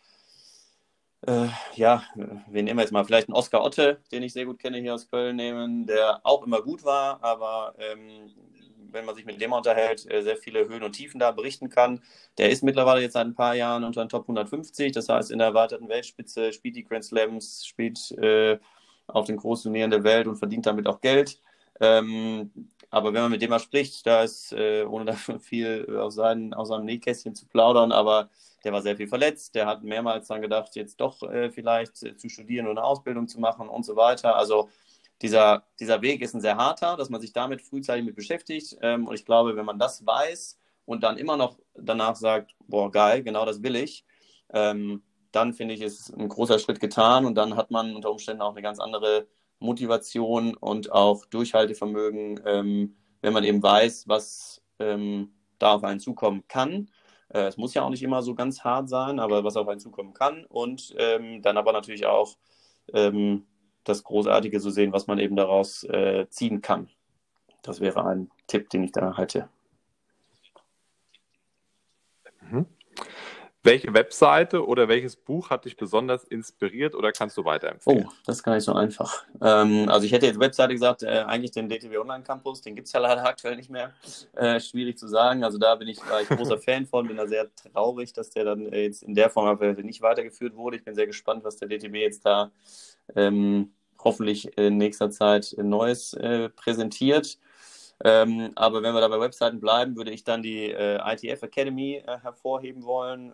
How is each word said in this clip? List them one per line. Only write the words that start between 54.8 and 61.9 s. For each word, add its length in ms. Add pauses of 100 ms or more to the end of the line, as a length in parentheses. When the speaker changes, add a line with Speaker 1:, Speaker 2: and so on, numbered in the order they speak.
Speaker 1:
da 160
auf 80
einen 180
zukommen 460
kann. 420 (400)
Äh, 180
es 80
muss 180
ja 100
auch 60
nicht 140
immer 180
so 140
ganz 300
hart 240
sein, 280
aber 280
was 100
auf 140
einen 100
zukommen 340
kann 320
und, 520
ähm, 440
dann 160
aber 140
natürlich 340